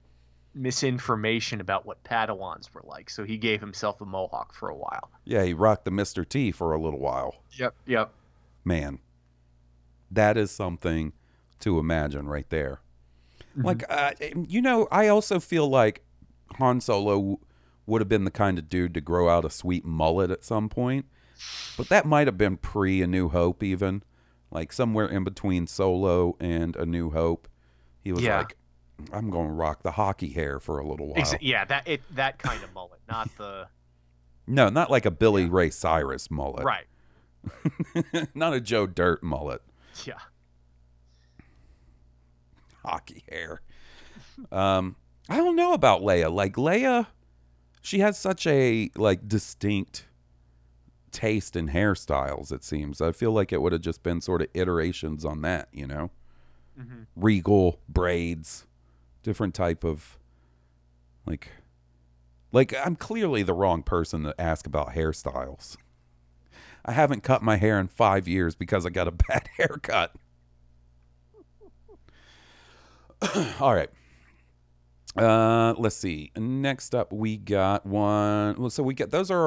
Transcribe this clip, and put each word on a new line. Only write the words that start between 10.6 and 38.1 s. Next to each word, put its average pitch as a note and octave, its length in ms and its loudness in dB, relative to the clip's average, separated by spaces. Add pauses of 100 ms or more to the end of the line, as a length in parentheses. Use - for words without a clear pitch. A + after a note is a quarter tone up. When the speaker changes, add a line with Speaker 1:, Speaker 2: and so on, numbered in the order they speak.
Speaker 2:
to F2+ 200 0
imagine D2+ 480 -2
right D2 220 -8
there. C#2 320 -4 (760)
Speaker 1:
Mm-hmm. C3 80 -2
Speaker 2:
Like, E3 240 -2
uh, C#3+ 220 0 (360)
you G#3 140 0
know, A#3+ 300 4
I G#3+ 160 6
also G#3 320 4
feel D#3+ 300 0
like B2 340 4 (540)
Han B2+ 240 2
Solo G2+ 340 2
w-, G2 220 0 (480)
would A2 160 2
have G2 80 -2
been G#2 160 2
the F#2+ 60 -2
kind G2 280 0
of D#2 100 -10
dude F2+ 240 0
to E2 80 -4
grow E2+ 280 2
out E2+ 160 4
a D2+ 40 -2
sweet F2+ 360 -4
mullet E2 460 2
at - 120 -6
some G#2+ 260 -2
point. C3 360 -2 (720)
But - 120 -4
that F3+ 160 6
might D3 220 6
have G2+ 100 0
been F#2+ 200 2
pre F#2+ 440 0
A F2+ 60 2
New F2+ 220 2
Hope F2 340 2
even. F#2+ 400 -2 (480)
Like, D#2+ 220 -8
somewhere A2 340 0
in F#2+ 160 -2
between F#2 420 -2
Solo F2+ 760 2
and E2 360 -2
A E2 100 -4
New E2 260 -2
Hope, E2 360 -2 (560)
he F#2+ 80 -6
was F2+ 100 -2
Speaker 1:
Yeah. G#2+ 180 2
Speaker 2:
like, - 180 -8 (560)
"I'm G#2+ 160 -6
gonna E2+ 220 -2
rock D#2 320 -4
the F2+ 80 -4
hockey G2 380 -2
hair C#2+ 300 -4
for D2+ 200 -6
a C#2+ 60 -6
little D2 220 -8
while." D2 140 -6
Speaker 1:
Exa-, D2 200 -2
yeah, B2 240 0
that, C#3 220 -4
it, D3 140 -4 (140)
that C3+ 220 -2
kind A#2 260 -6
of F#2 100 -18
mullet, F2+ 260 -18 (100)
not A2+ 280 -6
the G2 300 -12 (400)
Speaker 2:
<laughs> - 400 -20
No, B2+ 220 6
not C#3 220 2
like B2+ 140 4
a G#2 60 2
Billy G2+ 320 6
Speaker 1:
Yeah. E2+ 80 2
Speaker 2:
Ray F2+ 180 4
Cyrus D2 600 0
mullet. C#2 360 -4
Speaker 1:
Right. G#2 200 -2 (720)
Speaker 2:
<laughs> - 800 -4